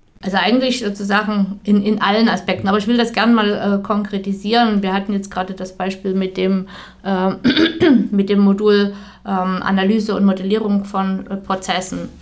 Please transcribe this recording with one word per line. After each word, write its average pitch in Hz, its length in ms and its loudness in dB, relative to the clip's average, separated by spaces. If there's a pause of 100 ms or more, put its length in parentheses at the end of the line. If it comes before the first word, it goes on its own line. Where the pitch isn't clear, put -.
(220)
Also 190 160 -4
eigentlich 240 420 0
sozusagen 202 840 -2
in, 208 180 4
in 208 200 0
allen 214 280 2
Aspekten, 185 380 -2
aber 202 100 2
ich 208 100 -2
will 240 100 2
das 233 160 0
gern 226 200 2
mal, 202 460 2
äh, 196 40 -6
konkretisieren. 202 1000 0
Wir 185 100 -2
hatten 196 200 -2
jetzt 196 180 -4
gerade 185 220 -6
das 185 220 -12
Beispiel 190 380 -4
mit 190 240 -2
dem, 190 300 0 (360)
äh, 190 280 0 (400)
<clears throat> 277 400 4
mit 196 180 2
dem 202 100 2
Modul, 202 540 4 (320)
ähm, 185 380 -2
Analyse 196 520 0
und 196 100 2
Modellierung 196 600 0
von, 190 420 -4
äh, 196 100 -6
Prozessen, 180 720 -6 (120)